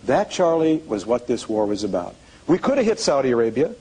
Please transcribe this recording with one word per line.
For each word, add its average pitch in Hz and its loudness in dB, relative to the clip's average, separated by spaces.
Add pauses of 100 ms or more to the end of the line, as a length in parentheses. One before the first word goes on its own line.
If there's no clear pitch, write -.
That, 185 0
Charlie, 160 2
was 104 -4
what 120 -2
this 117 -4
war 107 0
was 104 -2
about. 92 -4 (320)
We - 4
could 277 0
have 247 2
hit 220 0
Saudi 139 2
Arabia. 117 0